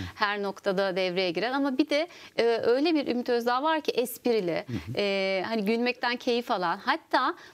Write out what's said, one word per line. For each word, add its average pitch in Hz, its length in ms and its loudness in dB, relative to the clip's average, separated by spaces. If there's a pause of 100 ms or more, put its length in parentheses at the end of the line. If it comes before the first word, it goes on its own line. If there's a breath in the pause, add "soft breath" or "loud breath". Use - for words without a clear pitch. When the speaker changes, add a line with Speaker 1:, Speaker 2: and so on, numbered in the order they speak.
(140 loud breath)
Speaker 1:
her 208 280 0
noktada 196 540 0
devreye 185 340 2
giren 185 220 0
ama 277 260 0
bir 302 120 2
de, 302 180 0 (280 loud breath)
e, 226 80 4
öyle 247 500 4
bir 277 120 2
Ümit 240 220 -2
Özdağ 240 340 0
var 320 180 2
ki - 120 -4
esprili, 226 760 0
Speaker 2:
Hı 120 60 -8
hı. 98 240 -6
Speaker 1:
e, 190 500 0
hani 220 180 -2
gülmekten 240 520 0
keyif 240 340 0
alan. 180 260 0
Hatta 277 580 0 (200 loud breath)